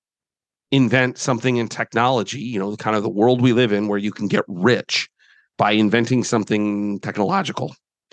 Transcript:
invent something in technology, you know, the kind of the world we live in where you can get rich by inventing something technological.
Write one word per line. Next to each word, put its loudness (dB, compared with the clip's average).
invent 2
something 0
in -2
technology, -2
you -6
know, -4
the -8
kind -2
of 0
the -2
world 2
we 4
live 4
in 0
where -2
you -4
can -6
get 0
rich 0
by 2
inventing 2
something -2
technological. -4